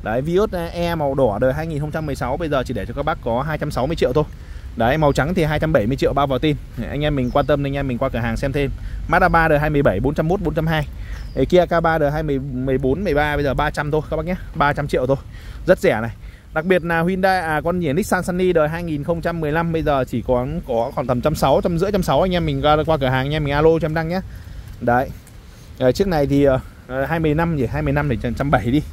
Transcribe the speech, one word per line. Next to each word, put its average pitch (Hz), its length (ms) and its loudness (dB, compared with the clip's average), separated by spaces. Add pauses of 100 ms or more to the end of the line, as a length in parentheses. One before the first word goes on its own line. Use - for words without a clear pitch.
Đấy, 113 180 0
Vios, 175 300 0
ờ, 175 140 -4
E 170 300 -2
màu 143 200 -2
đỏ 117 260 2
đời 127 120 2
hai 156 140 -4
nghìn 156 120 -4
không 151 120 -4
trăm 160 140 -6
mười 139 100 -4
sáu 131 220 -4
bây 165 120 -4
giờ 135 140 0
chỉ 127 100 -6
để 98 120 -4
cho 117 80 -8
các 139 100 -6
bác 160 200 -2
có 120 180 0
hai 151 160 -4
trăm 143 140 -4
sáu 127 160 -2
mươi 165 80 -2
triệu 139 180 0
thôi. 151 100 2 (520)
Đấy, 120 220 2
màu 147 160 4
trắng 151 200 0
thì 175 100 2
hai 151 160 0
trăm 160 140 0
bảy 113 140 4
mươi 135 80 0
triệu 131 180 0
bao 139 140 2
vào 131 120 0
tin. 151 160 2 (340)
Anh 143 140 -4
em 151 120 0
mình 123 160 0
quan 143 140 2
tâm 143 180 2
thì 139 60 -2
anh 139 60 -4
em 139 120 -2
mình 123 100 -2
qua 135 120 0
cửa 127 100 -4
hàng 113 180 -2
xem 139 140 -2
thêm. 139 200 0 (380)
Mazda 180 200 4
ba 165 180 4
đời 147 120 4
hai 151 100 0
mươi 147 120 2
bảy, 113 180 4
bốn 139 160 0
trăm 160 120 0
mốt, 196 140 0
bốn 151 120 -2
trăm 160 140 -2
hai. 156 200 0 (480)
Đấy, 135 100 2
Kia 175 200 6
K 170 180 0
ba 165 140 2
đời 143 140 2
hai 156 120 -4
mươi, 143 160 -2
mười 131 380 -2
bốn, 131 260 0
mười 175 100 0
ba 147 220 2
bây 143 80 0
giờ 135 100 0
ba 147 160 0
trăm 147 220 -4
thôi 156 180 2
các 156 80 -2
bác 156 80 -4
nhé. 180 100 -2 (200)
Ba 143 180 2
trăm 143 140 -2
triệu 135 200 0
thôi. 135 100 4 (500)
Rất 175 120 6
rẻ 135 220 2
này. 117 100 -4 (420)
Đặc 156 120 -2
biệt 180 180 2
là 165 200 0
Hyundai, 190 360 2
à, 156 220 -2
con 175 180 0
gì, 156 140 0
Nissan 185 300 0
Sunny 180 300 0
đời 151 160 4
hai 165 140 -6
nghìn 151 200 -4
không 170 180 -2
trăm 170 200 -4
mười 147 100 -2
lăm 165 200 0
bây 160 120 -2
giờ 143 240 2
chỉ 120 200 -4
còn 127 400 0
có 120 280 0
khoảng 135 120 -2
tầm 123 140 0
trăm 151 140 2
sáu, 151 260 4
trăm 170 180 0
rưỡi, 190 120 0
trăm 190 120 0
sáu, 151 180 2
anh 185 100 2
em 175 140 0
mình 139 160 -2
ra 151 240 4
qua 160 120 2
cửa 139 100 0
hàng, 131 180 0
anh 143 80 -2
em 156 100 -2
mình 143 100 0
alo 151 160 6 (120)
cho 170 40 -2
em 156 80 -2
đăng 160 160 -2
nhé. 185 120 -2 (600)
Đấy. 123 280 2 (720)
Ờ, 127 120 4
chiếc 196 160 2
này 151 200 2
thì, 143 160 4
ờ, 131 160 4 (280)
ờ, 135 180 -4
hai 160 140 -2
mươi 156 160 2
lăm 165 220 0
gì, 123 80 0
hai 143 160 -4
mươi 151 120 0
lăm 147 160 0
thì 113 80 0 (200)
trăm 139 140 0
bảy 107 140 2
đi. 131 160 2 (100)